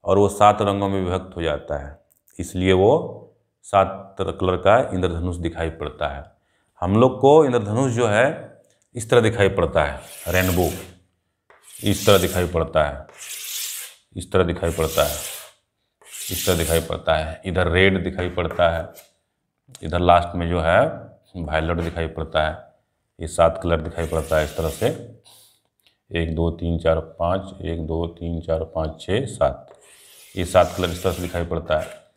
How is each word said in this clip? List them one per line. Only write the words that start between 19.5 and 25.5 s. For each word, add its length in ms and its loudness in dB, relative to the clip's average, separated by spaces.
इधर 160 -4
लास्ट 380 4
में 120 -4
जो 120 0
है, 520 2
वायलेट 420 -2
दिखाई 280 -4
पड़ता 420 -2
है, 240 -10
ये 60 -8
सात 360 2
कलर 180 0
दिखाई 260 -6
पड़ता 320 0
है 60 2
इस 120 -8
तरह 120 -2
से, 180 -4